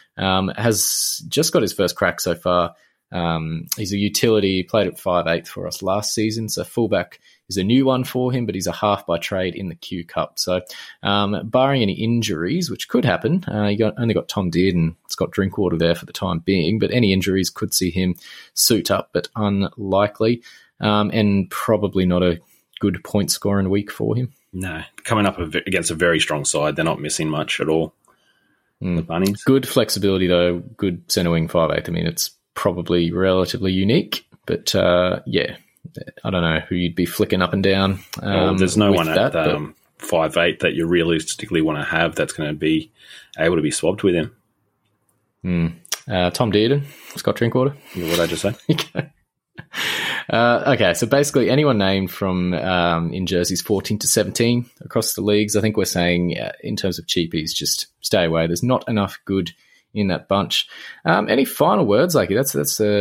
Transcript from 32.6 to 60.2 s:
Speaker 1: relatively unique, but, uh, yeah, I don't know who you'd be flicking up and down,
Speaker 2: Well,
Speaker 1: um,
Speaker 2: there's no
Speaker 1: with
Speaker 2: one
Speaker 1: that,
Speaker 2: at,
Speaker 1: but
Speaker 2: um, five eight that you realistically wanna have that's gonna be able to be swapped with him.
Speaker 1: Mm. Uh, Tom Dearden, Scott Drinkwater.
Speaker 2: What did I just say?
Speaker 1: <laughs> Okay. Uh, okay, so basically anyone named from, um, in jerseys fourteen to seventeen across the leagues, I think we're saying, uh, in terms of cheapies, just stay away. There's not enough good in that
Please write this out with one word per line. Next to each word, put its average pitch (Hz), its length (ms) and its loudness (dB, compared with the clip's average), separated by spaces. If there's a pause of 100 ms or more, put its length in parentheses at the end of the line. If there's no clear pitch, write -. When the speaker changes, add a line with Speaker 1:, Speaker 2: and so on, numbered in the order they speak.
Speaker 1:
relatively 92 580 0
unique, 98 560 0 (200)
but, - 280 -4
uh, 90 520 2
yeah, - 300 -2 (680)
I 110 60 -2
don't 92 100 0
know 80 260 2
who - 80 -4
you'd 87 200 -2
be 90 100 0
flicking 92 380 0
up 90 100 2
and 98 100 0
down, 95 380 2 (220)
Speaker 2:
Well, 95 260 2
Speaker 1:
um, 95 80 2
Speaker 2:
there's 92 220 2
no 101 140 6
Speaker 1:
with 98 40 4
Speaker 2:
one 82 120 2
Speaker 1:
that, 82 100 0
Speaker 2:
at, 113 160 2
Speaker 1:
but 78 160 2
Speaker 2:
um, 76 240 -4 (240)
five 80 400 0
eight 85 220 2
that 85 120 2
you 82 140 -2
realistically 82 760 0
wanna 76 240 0
have 82 300 0
that's - 180 -2
gonna 76 220 -4
be 78 360 -2 (480)
able 85 180 2
to 78 60 2
be 76 80 0
swapped 90 320 -2
with 92 120 4
him. 80 200 -2 (1080)
Speaker 1:
Mm. 85 300 0 (340)
Uh, 90 220 2
Tom 113 200 0
Dearden, 123 340 2 (320)
Scott - 200 -2
Drinkwater. 127 340 0 (240)
Speaker 2:
What - 0 -
did 85 260 -2
I 85 60 2
just 82 160 -4
say? 104 120 -2 (140)
Speaker 1:
<laughs> - 20 4
Okay. - 400 -4 (1160)
Uh, 120 460 2
okay, 98 180 4
so - 140 -2
basically 135 440 2
anyone 135 280 4
named 95 320 2
from, 92 420 0
um, 85 600 0
in 92 140 -4
jerseys 90 360 0
fourteen 104 360 -2
to - 100 -6
seventeen 117 600 0 (120)
across - 340 -4
the 107 60 -6
leagues, 104 360 2
I 101 40 2
think 104 160 0
we're 98 80 2
saying, 87 540 0
uh, 50 140 -8 (100)
in - 140 -6
terms 92 220 -4
of 85 80 -14
cheapies, 82 480 -4
just - 320 -4 (140)
stay 95 240 2
away. 82 220 2
There's 85 160 -2
not 123 260 0
enough 104 360 -2
good 95 280 -2 (420)
in 104 140 0
that 87 200 -4